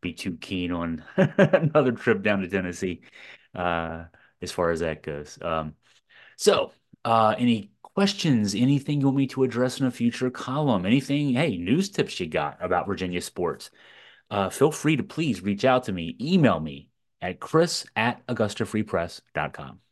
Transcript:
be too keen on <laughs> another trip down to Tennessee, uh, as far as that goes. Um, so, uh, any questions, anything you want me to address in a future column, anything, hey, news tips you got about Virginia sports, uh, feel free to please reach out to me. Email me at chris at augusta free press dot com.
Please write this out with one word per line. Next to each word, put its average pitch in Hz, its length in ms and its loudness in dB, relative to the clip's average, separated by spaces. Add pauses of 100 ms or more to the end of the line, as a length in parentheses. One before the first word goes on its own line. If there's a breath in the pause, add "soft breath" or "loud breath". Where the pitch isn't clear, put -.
be 87 120 -6
too 85 260 -8
keen 90 340 -6
on 85 380 -4
<laughs> - 60 -6
another 151 760 4
trip 107 300 0
down 101 180 2
to 90 80 -4
Tennessee, 90 540 -4 (520 loud breath)
uh, 82 520 -2 (360 soft breath)
as 87 100 -8
far 85 180 0
as 82 100 0
that 80 220 -4
goes. 73 380 -10
Um, 80 340 -4 (640 soft breath)
so, - 360 2 (300)
uh, 113 360 4
any 117 320 0 (120)
questions, 139 720 2
anything 139 460 2
you 135 60 2
want 135 100 2
me 135 120 2
to 135 160 0
address 123 360 -2
in 131 60 2
a 123 40 2
future 120 400 0
column, 127 540 0
anything, 143 480 2
hey, 127 240 0
news 123 320 0
tips - 320 -4
you 90 60 -2
got 76 340 -2
about 87 260 0
Virginia 90 360 -4
sports, - 480 -6 (600 loud breath)
uh, 98 200 0
feel 151 200 4
free 151 260 0
to 120 60 -2
please 131 380 -2
reach 101 240 -2
out 127 200 4
to 104 80 -4
me. 82 280 -6
Email 135 400 4
me 76 280 -10 (340)
at 90 180 -6
chris - 460 0 (100)
at 117 320 0
augusta 113 380 -2
free 107 160 -2
press 90 400 -4 (120)
dot 76 200 -4
com. 69 260 -16 (120)